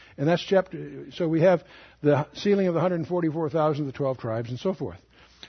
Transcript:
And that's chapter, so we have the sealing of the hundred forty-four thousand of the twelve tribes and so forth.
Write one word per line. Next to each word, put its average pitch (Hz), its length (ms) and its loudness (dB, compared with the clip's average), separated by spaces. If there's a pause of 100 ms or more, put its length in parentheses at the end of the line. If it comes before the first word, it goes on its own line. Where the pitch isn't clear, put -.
(180)
And 139 100 0
that's 170 140 2
chapter, 147 680 -2
so 170 160 -2
we 160 140 2
have 180 200 6 (380)
the 147 320 2
sealing 196 360 2
of 170 60 0
the 156 60 0
hundred 175 260 -2
forty-four 165 440 -2
thousand 151 320 0
of 135 100 -6
the - 60 -10
twelve 131 200 -2
tribes 117 300 -4
and 123 100 -8
so 190 140 -2
forth. 92 260 -8 (500)